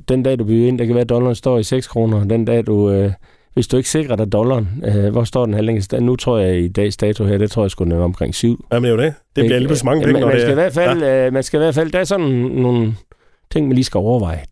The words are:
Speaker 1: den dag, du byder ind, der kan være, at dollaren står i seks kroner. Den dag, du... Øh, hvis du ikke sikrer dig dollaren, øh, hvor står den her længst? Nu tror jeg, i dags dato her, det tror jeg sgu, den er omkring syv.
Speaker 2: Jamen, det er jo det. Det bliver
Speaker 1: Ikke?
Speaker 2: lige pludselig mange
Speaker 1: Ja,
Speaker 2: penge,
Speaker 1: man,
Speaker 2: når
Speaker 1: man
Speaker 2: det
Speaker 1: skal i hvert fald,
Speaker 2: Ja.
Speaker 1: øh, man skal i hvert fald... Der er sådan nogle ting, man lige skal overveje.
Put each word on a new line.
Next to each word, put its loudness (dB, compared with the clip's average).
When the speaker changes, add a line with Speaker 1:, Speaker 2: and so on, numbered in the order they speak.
Speaker 1:
den 2
dag, 0
du -2
byder 2
ind, 0
der -2
kan 0
være, 2
at -4
dollaren 0
står 0
i 0
seks -2
kroner. 0
Den 0
dag, 0
du... 2
Øh, 2
hvis 0
du 0
ikke -2
sikrer -2
dig -2
dollaren, 0
øh, 0
hvor 0
står -2
den -2
her 0
længst? -2
Nu 2
tror 0
jeg, 2
i 0
dags -2
dato -2
her, 0
det 0
tror -2
jeg -2
sgu, -4
den 0
er 0
omkring -2
syv. 0
Speaker 2:
Jamen, 2
det 2
er 4
jo 2
det. 0
Det -
bliver 2
Speaker 1:
Ikke? 2
Speaker 2:
lige 0
pludselig 0
mange 2
Speaker 1:
Ja, 0
Speaker 2:
penge, 4
Speaker 1:
man, 2
Speaker 2:
når 0
Speaker 1:
man 2
Speaker 2:
det 2
Speaker 1:
skal 2
i 2
hvert 0
fald, 0
Speaker 2:
Ja. 2
Speaker 1:
øh, 0
man 0
skal -2
i 2
hvert 2
fald... 0
Der -2
er 0
sådan -2
nogle 0
ting, -2
man 0
lige 2
skal -4
overveje. -2